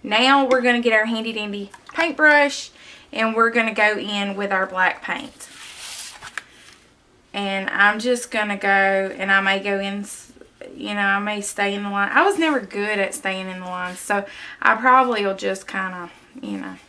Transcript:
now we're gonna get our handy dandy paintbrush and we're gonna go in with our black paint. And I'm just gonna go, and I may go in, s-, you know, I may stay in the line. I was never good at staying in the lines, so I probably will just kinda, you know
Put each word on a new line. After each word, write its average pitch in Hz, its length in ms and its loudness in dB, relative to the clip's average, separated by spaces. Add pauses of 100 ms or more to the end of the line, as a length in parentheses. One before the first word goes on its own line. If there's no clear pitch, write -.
now 262 380 6
we're 254 160 4
gonna 240 180 4
get 233 140 4
our 214 100 4
handy 226 300 -4
dandy 202 360 -8 (220)
paintbrush 302 760 2 (420)
and 220 240 0
we're 226 140 4
gonna 226 240 0
go 214 240 2
in 202 380 -4
with 196 160 -4
our 190 120 2
black 185 380 0
paint. - 480 -10 (1800)
And 196 340 -2
I'm 208 300 4
just 240 320 -2
gonna 208 260 -2
go, 196 580 2
and 196 160 -4
I 196 120 4
may 196 180 2
go 196 180 -2
in, 196 220 -4
s-, - 320 -14 (420)
you 208 200 -8
know, 202 80 -2
I 196 160 2
may 208 240 -4
stay 202 320 -2
in 202 80 -6
the 202 80 -6
line. 202 200 0
I 285 120 4
was 392 160 2
never 311 200 2
good 202 400 -4
at 190 160 -2
staying 190 360 -6
in 185 100 -10
the 185 60 -10
lines, 180 320 -8
so 202 260 -2 (380)
I 220 140 4
probably 247 500 4
will 196 100 -2
just 190 320 -6
kinda, 185 400 -6 (320)
you 202 160 -8
know 185 200 -10 (120)